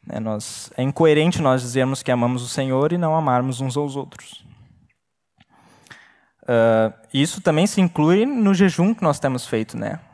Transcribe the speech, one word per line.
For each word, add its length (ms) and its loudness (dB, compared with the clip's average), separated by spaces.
Né? 140 -10
Nós, 580 -8
é 60 -4
incoerente 580 2
nós 220 2
dizermos 400 -2
que 80 -6
amamos 320 0
o 60 -12
Senhor 440 -2
e 60 -2
não 160 0
amarmos 460 0
uns 160 -6
aos 200 -6
outros. 480 -16
Ah, 440 4
isso 280 0
também 260 2
se 140 0
inclui 440 2
no 300 2
jejum 400 2
que 80 -8
nós 160 0
temos 280 -2
feito, 300 -4
né? 240 -6